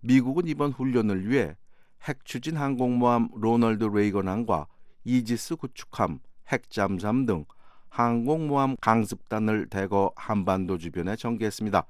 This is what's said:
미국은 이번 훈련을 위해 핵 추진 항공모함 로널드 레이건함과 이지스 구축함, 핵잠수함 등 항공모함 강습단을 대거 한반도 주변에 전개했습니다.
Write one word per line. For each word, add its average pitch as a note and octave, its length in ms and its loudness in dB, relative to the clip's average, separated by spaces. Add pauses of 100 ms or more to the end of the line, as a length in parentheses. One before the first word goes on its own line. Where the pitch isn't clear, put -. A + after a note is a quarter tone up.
미국은 C3+ 480 4
이번 D3 240 0
훈련을 A2 560 0
위해 A2+ 260 2 (480)
핵 - 220 -8
추진 D#3 320 -6
항공모함 B2 800 2
로널드 A2+ 500 4
레이건함과 G2+ 840 0 (380)
이지스 A#2+ 520 -2
구축함, - 640 -4 (340)
핵잠수함 G#2+ 760 0
등 E2+ 180 0 (460)
항공모함 C3+ 880 0
강습단을 G#2+ 880 0
대거 G2 480 0
한반도 F#2+ 600 0
주변에 F2 380 -4
전개했습니다. G#2+ 720 -2